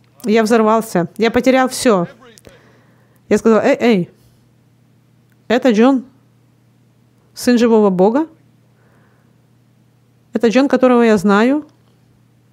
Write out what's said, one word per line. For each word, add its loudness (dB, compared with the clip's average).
Я 0
взорвался. -2
Я -2
потерял 0
всё». -2
Я 0
сказал: 0
«Эй, 0
эй, 0
это 0
Джон, 2
сын 0
живого 2
Бога? 0
Это -2
Джон, 0
которого 0
я 2
знаю, 0